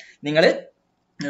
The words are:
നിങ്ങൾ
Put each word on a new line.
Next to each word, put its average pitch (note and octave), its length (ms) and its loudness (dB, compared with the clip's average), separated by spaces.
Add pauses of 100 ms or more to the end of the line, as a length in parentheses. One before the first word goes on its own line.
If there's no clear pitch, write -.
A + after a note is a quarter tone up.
(240)
നിങ്ങൾ D3+ 200 0 (880)